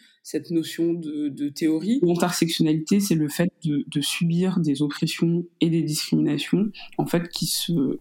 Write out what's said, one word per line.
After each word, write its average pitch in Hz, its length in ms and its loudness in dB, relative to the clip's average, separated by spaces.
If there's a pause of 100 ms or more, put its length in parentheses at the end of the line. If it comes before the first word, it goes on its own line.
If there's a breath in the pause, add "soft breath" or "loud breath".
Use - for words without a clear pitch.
(240 loud breath)
cette - 300 -6
notion 165 420 -2
de, 151 340 -6
de 143 200 -4
théorie. 160 540 0
L'intersectionnalité, 170 1000 2
c'est 196 160 2
le 151 120 2
fait 175 220 0 (140)
de, 147 240 0
de 151 120 -2
subir 175 600 0
des 147 200 2
oppressions 170 640 0 (160)
et 170 100 4
des 165 120 2
discriminations, 156 880 0 (280 loud breath)
en 147 80 0
fait, 170 240 0
qui - 160 -4
se, - 540 -2